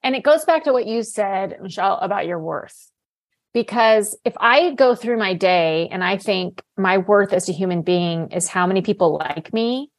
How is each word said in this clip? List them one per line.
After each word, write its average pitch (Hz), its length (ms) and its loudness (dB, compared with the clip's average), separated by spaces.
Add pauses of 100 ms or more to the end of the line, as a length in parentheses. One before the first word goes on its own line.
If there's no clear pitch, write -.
And 262 120 -2
it 262 80 -8
goes 311 220 4
back 320 200 2
to 277 80 2
what 240 120 0
you 226 160 -2
said, 196 600 -4
Michelle, 190 360 -2
about 190 300 -4
your 170 120 -4
worth. - 520 -10 (600)
Because 220 720 2
if - 160 -4
I 277 360 4
go 247 180 4
through 233 240 -2
my 196 160 0
day 170 580 2
and 180 120 -4
I 190 140 0
think 185 440 -4 (160)
my 190 220 2
worth 196 340 2
as 180 160 -2
a 180 40 -4
human 175 280 -2
being 170 500 0
is 175 160 -4
how 180 200 0
many 190 140 0
people 180 360 0
like 160 360 -8
me 247 460 -4